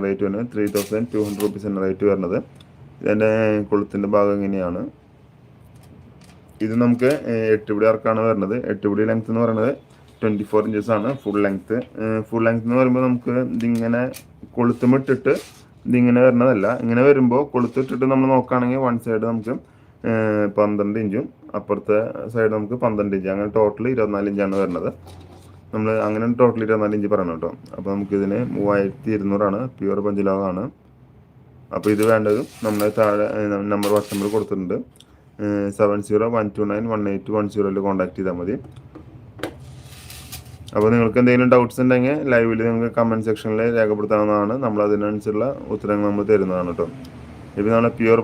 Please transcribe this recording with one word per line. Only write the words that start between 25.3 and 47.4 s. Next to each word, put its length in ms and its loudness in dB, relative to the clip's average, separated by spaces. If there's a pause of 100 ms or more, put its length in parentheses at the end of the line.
നമ്മൾ 160 -2 (180)
അങ്ങനെ 200 -2 (140)
ടോട്ടൽ 240 4
ഇരുപത്തിനാല് 340 0
ഇഞ്ച് 140 -2
പറയണം 240 0
കേട്ടോ. 140 -6 (260)
അപ്പോൾ 180 -10
നമുക്കിതിന് 440 -2 (180)
മൂവായിരത്തി 600 -2
ഇരുന്നൂറാണ്, 440 0 (160)
പ്യുവർ 300 -2
പഞ്ചലോഹമാണ്. 580 -2 (1120)
അപ്പോൾ 200 0
ഇത് 160 0
വേണ്ടതും 360 0 (160)
നമ്മുടെ 240 -2 (100)
താഴെ, 300 2 (140)
ഏഹ്, 200 -4 (120)
നമ്പർ 220 0
WhatsApp 200 -2
നമ്പർ 180 -2
കൊടുത്തിട്ടുണ്ട്. 420 -4 (680)
ഏഹ്, 240 -2 (100)
സെവൻ 300 2
സീറോ 280 2
വൺ 120 0 (100)
ടു 140 0
നയൻ 120 -2 (100)
വൺ 180 -2
എയ്റ്റ് 260 -4
വൺ 160 0
സീറോയിൽ 320 0
കോൺടാക്ട് 340 -2
ചെയ്താൽ 200 -4
മതി. 160 -4 (2250)
അപ്പോൾ 160 4
നിങ്ങൾക്ക് 280 4
എന്തെങ്കിലും 320 6
ഡൗട്ട്സ് 300 4
ഉണ്ടെങ്കിൽ 340 4 (160)
ലൈവിൽ 260 4 (100)
നിങ്ങൾക്ക് 280 -2
കമന്റ് 320 0
സെക്ഷനിൽ 320 -2 (160)
രേഖപ്പെടുത്താവുന്നതാണ്. 800 2 (100)
നമ്മൾ 220 0
അതിനനുസരിച്ചുള്ള 580 -2 (300)
ഉത്തരങ്ങൾ 340 -2
നമ്മൾ 240 -2
തരുന്നതാണ് 400 0
കേട്ടോ. 140 -4 (760)